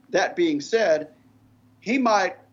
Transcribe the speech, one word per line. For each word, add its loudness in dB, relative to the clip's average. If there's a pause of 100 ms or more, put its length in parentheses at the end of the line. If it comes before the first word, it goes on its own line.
(100)
that -2
being 0
said, 0 (720)
he -2
might, 0 (160)